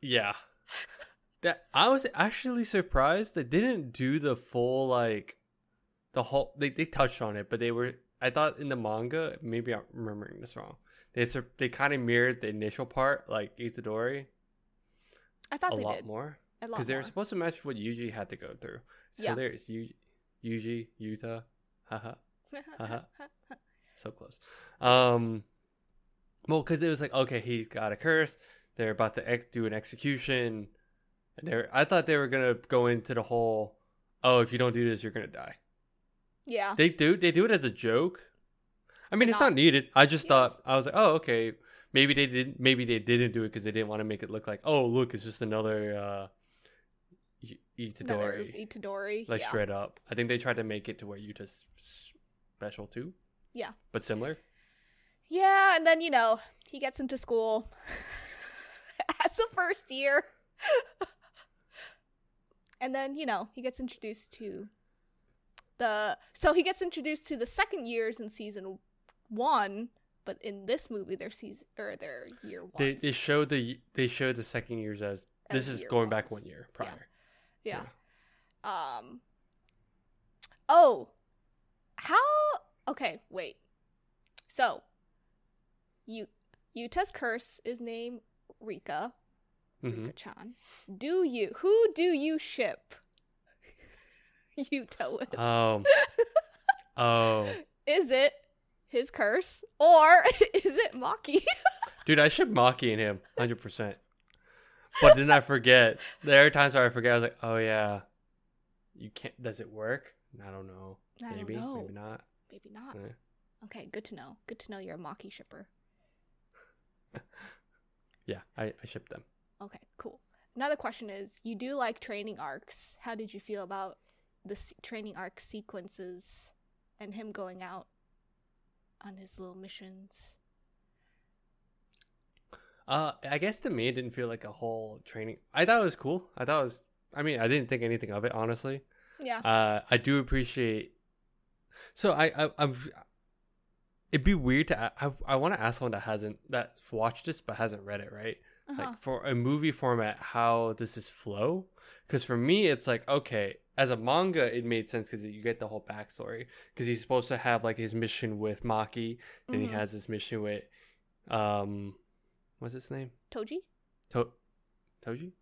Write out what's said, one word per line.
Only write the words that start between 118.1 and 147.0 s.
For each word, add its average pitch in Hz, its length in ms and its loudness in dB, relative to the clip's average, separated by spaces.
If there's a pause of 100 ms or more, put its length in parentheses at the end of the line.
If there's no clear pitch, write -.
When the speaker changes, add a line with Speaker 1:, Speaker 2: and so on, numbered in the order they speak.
Speaker 1:
Yeah, 95 140 -10 (160)
I, 110 100 -6 (160)
I - 40 -18
ship - 240 -16
them. - 120 -16 (380)
Speaker 2:
Okay, 202 200 -20 (180)
cool. - 200 -16 (380)
Another 285 200 -2
question 226 340 -10
is, 202 320 -14
you 226 120 -8
do 247 200 -8
like 233 260 -4
training 208 380 -10
arcs. - 640 -14
How 226 140 -10
did 220 200 -12
you 202 60 -14
feel 202 220 -10
about 190 360 -10 (480)
the 202 100 -10
se-, - 260 -16
training 214 320 -12
arc 185 260 -12
sequences - 1120 -14 (480)
and 208 160 -16
him 220 180 -12
going 185 300 -12
out 180 240 -16 (1200)
on 196 120 -16
his 190 220 -20
little 185 160 -16
missions? 190 800 -20 (2500)
Speaker 1:
Uh, 147 260 -2 (160)
I 143 100 -4
guess 202 220 -2
to 269 100 -6
me, 120 180 0
it 131 40 -2
didn't 123 220 -6
feel 123 140 -6
like 113 160 -10
a 107 80 -14
whole 113 540 -8
training. 110 320 -10 (160)
I 156 100 6
thought 226 160 6
it 214 40 4
was 170 120 0
cool. 175 400 -4
I - 80 -4
thought 151 160 0
it 139 40 0
was, 123 180 -10 (320)
I 143 80 -6
mean, 147 180 -2
I 113 80 2
didn't 131 200 0
think 123 140 -2
anything 113 280 -4
of 104 140 -4
it, 120 80 0
honestly. 117 500 -4 (360)
Speaker 2:
Yeah. 240 200 -6
Speaker 1:
Uh, 110 420 2 (100)
I 123 60 6
do 131 220 2
appreciate, 123 760 -2 (1000)
so 202 180 2
I, 151 320 2
I, 151 140 0
I'm, 139 180 0 (1400)
it'd 143 120 0
be 202 100 6
weird 135 340 2
to, - 100 0 (220)
I, 139 60 -4
I, 143 60 -4 (160)
I 135 80 2
wanna 160 200 0
ask 117 220 -2
someone 123 140 -4
that 101 100 -6
hasn't, 107 360 -6 (120)
that's 120 280 -6 (140)
watched 113 320 -2